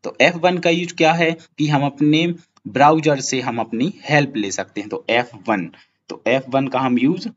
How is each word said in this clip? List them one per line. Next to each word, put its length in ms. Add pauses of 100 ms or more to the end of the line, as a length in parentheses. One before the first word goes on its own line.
तो 160
एफ़ 180
वन 200
का 120
यूज़ 240
क्या 200
है 160 (280)
कि 100
हम 180
अपने 400 (400)
ब्राउज़र 560
से 180
हम 200
अपनी 320 (120)
हेल्प 320
ले 160
सकते 280
हैं। 100
तो 200
एफ़ 260 (100)
वन, 240 (400)
तो 180
एफ़ 220
वन 180
का 120
हम 180
यूज़ 380